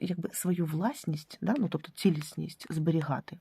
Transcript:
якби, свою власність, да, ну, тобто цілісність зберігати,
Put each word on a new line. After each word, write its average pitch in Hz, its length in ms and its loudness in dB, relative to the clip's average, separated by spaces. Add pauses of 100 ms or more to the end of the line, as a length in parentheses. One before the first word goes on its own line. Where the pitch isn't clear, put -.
якби, 175 320 -2
свою 175 320 2
власність, 156 760 -2
да, 208 160 2
ну, 220 100 2
тобто - 240 -4
цілісність 156 800 0
зберігати, 156 720 0